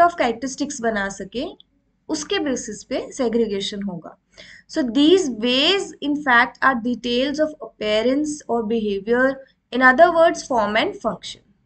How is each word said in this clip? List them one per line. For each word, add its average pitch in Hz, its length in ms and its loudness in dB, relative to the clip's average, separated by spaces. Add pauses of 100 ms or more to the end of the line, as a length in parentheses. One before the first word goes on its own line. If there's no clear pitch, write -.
of 339 160 0
characteristics 262 600 -4
बना 214 280 -2
सकें, 220 460 -10 (540)
उसके 349 300 -4
बेसिस 247 500 -6
पे 277 100 -4 (180)
सेग्रीगेशन 208 640 -2
होगा। 175 320 -12 (520)
So 311 160 -2
these 294 440 4 (180)
ways 320 460 0 (160)
in 285 160 0
fact 254 400 2
are 262 120 4
details 247 640 -2
of 302 220 0
appearance 254 760 -2 (100)
or 233 160 -2
behavior, 220 720 0 (380)
in 247 80 0
other 262 320 8
words 330 340 4
form 214 340 0
and 381 200 -2
function, - 400 -8 (240)